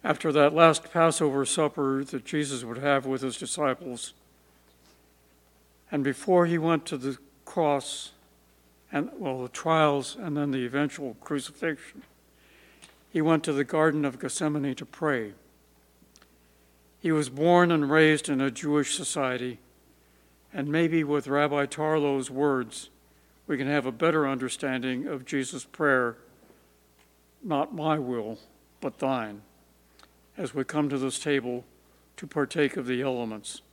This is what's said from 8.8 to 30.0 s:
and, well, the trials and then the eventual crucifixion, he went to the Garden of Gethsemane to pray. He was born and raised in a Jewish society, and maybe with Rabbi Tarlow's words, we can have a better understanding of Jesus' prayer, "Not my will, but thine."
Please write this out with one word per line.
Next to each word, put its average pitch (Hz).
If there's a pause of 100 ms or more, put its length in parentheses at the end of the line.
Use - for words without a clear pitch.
and, 147
well, 131
the 123
trials 151
and 170
then 147
the 131
eventual 131
crucifixion, - (1040)
he 170
went 156
to 160
the 139
Garden 151
of 131
Gethsemane 143
to 131
pray. 120 (1700)
He 170
was 151
born 170
and 151
raised 156
in 139
a 135
Jewish 147
society, 127 (960)
and 139
maybe 160
with 143
Rabbi 143
Tarlow's 147
words, 131 (560)
we 143
can 131
have 143
a 131
better 156
understanding 127
of 131
Jesus' 131
prayer, 131 (1200)
"Not 156
my 156
will, 120 (440)
but -
thine." 113 (960)